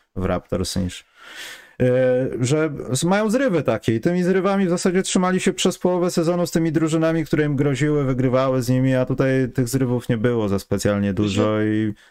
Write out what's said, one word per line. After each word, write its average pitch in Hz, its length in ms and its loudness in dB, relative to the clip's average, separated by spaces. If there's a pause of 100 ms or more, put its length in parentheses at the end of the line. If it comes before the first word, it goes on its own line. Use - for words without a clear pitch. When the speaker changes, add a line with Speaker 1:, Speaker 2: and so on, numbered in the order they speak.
(160)
Speaker 1:
w 92 80 -4
Raptors 90 520 -4
niż, 90 280 -4 (760)
e, 127 40 2 (560)
że 151 300 0 (220)
z-, 127 120 -2
mają 202 260 0
zrywy 226 320 0
takie 113 320 -2
i 113 60 -2
tymi 175 220 0
zrywami 190 440 0
w 170 40 0
zasadzie 180 320 0
trzymali 185 380 0
się 185 120 0
przez - 260 -2
połowę 180 320 0
sezonu 175 360 0
z - 40 -10
tymi 165 220 0
drużynami, 160 520 0
które 151 200 0
im 147 120 0
groziły, 147 480 0
wygrywały 131 580 2
z 117 60 -2
nimi, 131 260 2
a 127 120 2
tutaj 131 480 0
tych 127 140 0
zrywów 123 400 0
nie 123 100 2
było 113 300 2
za 98 100 0
specjalnie 101 500 0
Speaker 2:
Wiesz, 98 80 -2
Speaker 1:
dużo 107 460 0
i 107 320 0 (160)